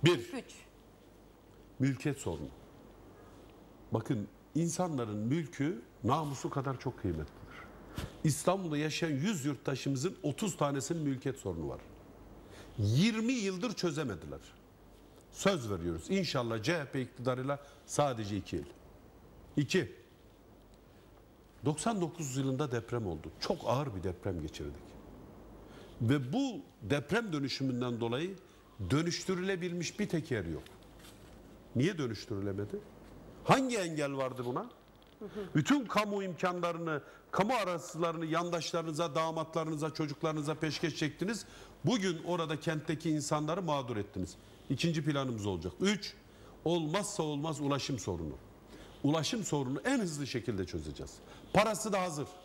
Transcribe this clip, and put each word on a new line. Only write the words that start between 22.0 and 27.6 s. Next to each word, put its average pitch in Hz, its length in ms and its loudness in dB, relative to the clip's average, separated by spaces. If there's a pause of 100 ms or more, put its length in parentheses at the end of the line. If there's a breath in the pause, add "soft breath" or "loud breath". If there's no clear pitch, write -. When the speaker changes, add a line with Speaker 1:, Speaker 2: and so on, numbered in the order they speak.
Speaker 1:
dokuz 147 360 -2
yılında 135 360 0
deprem 117 340 0
oldu. 80 240 -4 (100)
Çok - 260 0
ağır 123 300 2
bir 87 60 -6
deprem 87 400 -4
geçirdik. 73 500 -8 (1120 loud breath)
Ve 131 280 4
bu 247 280 0 (220)
deprem 151 500 0
dönüşümünden 127 680 0